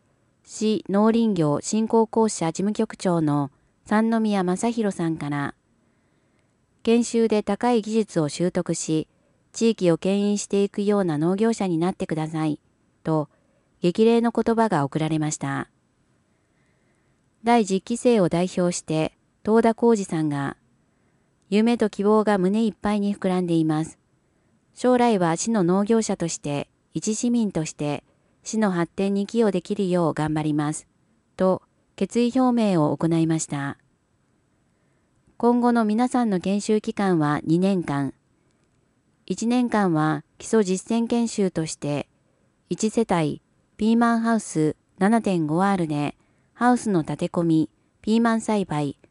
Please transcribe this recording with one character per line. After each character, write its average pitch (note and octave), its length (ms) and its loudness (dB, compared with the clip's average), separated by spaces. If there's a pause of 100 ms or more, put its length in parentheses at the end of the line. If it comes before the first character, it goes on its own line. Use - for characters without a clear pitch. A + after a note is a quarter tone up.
(440)
市 - 460 -4
農 G#3 220 4
林 A3+ 220 2
業 D3+ 280 0
振 A3 260 -2
興 A3+ 180 2
公 A3 240 0
社 - 180 -4
事 D#3+ 100 -6
務 G3+ 160 -2
局 A3 220 -4
長 E3+ 260 0
の D3 300 0 (340)
三 A3 240 0 (120)
宮 G3+ 220 0
正 F#3 260 -2
弘 A3+ 260 -4
さ E3 120 -4
ん D#3+ 100 -4
か D3 120 -8
ら、 C#3+ 260 -6 (1300)
研 A#3 200 4
修 A3+ 240 0
で G#3+ 140 2
高 A3+ 300 -2
い A#3 100 2
技 G#3+ 100 -8
術 A3 280 0
を D3+ 100 0
習 E3+ 220 -2
得 E3+ 240 -4
し、 D#3 320 -4 (460)
地 A3+ 180 2
域 F3+ 200 2
を D#3+ 60 2
牽 G3 240 -2
引 G#3 160 0
し - 100 -8
て G3+ 160 0
い G3+ 60 -2
く G#3 140 -6
よ G3+ 160 0
う F#3+ 60 0
な D#3 120 -2
農 E3+ 180 0
業 A3+ 180 0
者 G3+ 140 -4
に E3+ 100 0
な F3 140 0
っ - 40 -8
て F#3+ 100 -6
く E3 100 -6
だ D#3 120 -4
さ D#3+ 180 -4
い。 D3+ 140 -4 (440)
と、 D#3 260 -2 (520)
激 F3+ 240 2
励 A#3 160 4
の A#3 100 0
言 A3+ 240 0
葉 A3 140 2
が D#3 140 0
送 C#3 160 -4
ら D#3 100 -2
れ D#3 80 -2
ま D3+ 140 -2
し - 60 -8
た。 C#3 320 -8 (1700)
第 A#3 220 4
十 F#3+ 160 -2
期 A#3 160 -6
生 A#3+ 220 2
を E3+ 100 2
代 F3 260 0
表 F3 160 0
し - 100 -8
て、 D#3 360 -4 (260)
東 A3+ 200 2
田 A3+ 100 4
浩 A#3 220 2
二 G3 100 -4
さ D#3+ 160 -4
ん D#3 80 0
が、 C#3 280 -6 (920)
夢 A3+ 280 2
と G#3+ 120 0
希 - 140 -6
望 G#3+ 200 4
が G#3 140 2
胸 G3 280 2
い G#3+ 40 2
っ - 100 -6
ぱ G#3 140 -2
い G#3+ 60 0
に G3+ 160 -2
膨 - 140 -4
ら F#3 100 0
ん F3+ 80 -2
で E3 60 0
い D#3+ 120 2
ま D#3 200 0
す。 - 120 -20 (760)
将 B3 240 2
来 A#3+ 220 4
は E3+ 180 2
市 - 140 -4
の G#3+ 120 2
農 F#3 220 2
業 A3+ 160 2
者 G3+ 160 -4
と E3+ 100 -4
し - 100 -8
て、 C#3+ 320 -6 (240)
一 G#3+ 220 -4
市 A#3+ 140 -2
民 A#3 220 0
と E3 120 -4
し - 80 -8
て、 D3 320 -6 (400)
市 - 160 -6
の G#3 120 2
発 E3+ 220 -2
展 G3 200 -2
に G3+ 120 -2
寄 A3+ 140 -4
与 G#3+ 120 4
で F3+ 100 -2
き - 120 -6
る G3 160 -2
よ F3 200 2
う C#3+ 40 -4
頑 D3+ 200 -2
張 D3+ 80 -2
り D3+ 120 -2
ま D3+ 200 -2
す。 - 140 -12 (500)
と、 F#3 240 2 (340)
決 G3 240 -2
意 A#3+ 160 0
表 A#3+ 380 2
明 D#3+ 100 4
を C#3+ 120 2
行 E3 120 -2
い E3 180 2
ま D#3+ 140 0
し D#3 60 -6
た。 C#3 320 -8 (1600)
今 A#3+ 240 2
後 A#3+ 100 2
の A#3 140 2
皆 A3+ 240 0
さ B3 160 0
ん A3 40 0
の F#3 120 0
研 G3 180 -2
修 G#3+ 220 0
期 - 120 -8
間 F#3 260 2
は D3 240 0
二 D#3+ 140 2
年 F#3 260 2
間。 C#3 300 -4 (1120)
一 A3 220 -4
年 A#3+ 220 2
間 G3 240 2
は D#3 300 0 (140)
基 - 60 -20
礎 A3 200 2
実 F#3+ 340 -2
践 A#3 100 -2
研 A#3 220 0
修 F#3+ 220 -2
と D#3+ 140 -4
し - 100 -10
て、 D3 340 -6 (600)
一 G3 200 -2
世 A3+ 200 -2
帯、 D3+ 320 0 (360)
ピ A3 160 2
ー A#3 40 4
マ A#3 180 2
ン A3+ 40 0
ハ A3+ 160 0
ウ G#3+ 40 0
ス D#3 360 -2 (220)
七 A3 240 4
点 F3+ 260 0
五 D#3+ 160 0
ア G3 100 2
ー F#3+ 40 0
ル E3+ 100 0
で、 D3 300 -4 (360)
ハ B3 200 2
ウ A#3+ 40 2
ス A3+ 120 -4
の F3 140 2
建 D3+ 140 -6
て F3 100 -4
込 F3 160 -2
み、 D#3+ 260 2 (320)
ピ A3 160 0
ー A3+ 40 4
マ A#3 140 2
ン A3 60 -2
栽 G#3 240 -2
培、 D3 320 -4 (120)